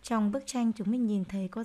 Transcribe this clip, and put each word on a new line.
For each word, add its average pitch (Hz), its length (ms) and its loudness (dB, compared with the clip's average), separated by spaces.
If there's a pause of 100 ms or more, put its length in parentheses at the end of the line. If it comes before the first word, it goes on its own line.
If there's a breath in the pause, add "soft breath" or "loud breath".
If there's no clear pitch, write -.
Trong 214 280 2
bức 269 140 -2
tranh 233 280 2
chúng 208 180 -2
mình 247 140 2
nhìn 208 200 2
thấy 190 220 -4
có 226 160 -6